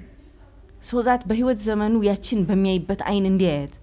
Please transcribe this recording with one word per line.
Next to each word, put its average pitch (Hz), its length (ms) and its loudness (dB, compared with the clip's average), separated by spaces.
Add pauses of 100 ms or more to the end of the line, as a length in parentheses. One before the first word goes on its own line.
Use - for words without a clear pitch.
(800)
so - 200 -6
that 247 220 2
በህይወት 233 380 0
ዘመኑ 214 400 0
ያችን 202 420 0
በሚያይበት 190 600 0
አይን 196 240 0
እንዲያያት፣ 175 560 0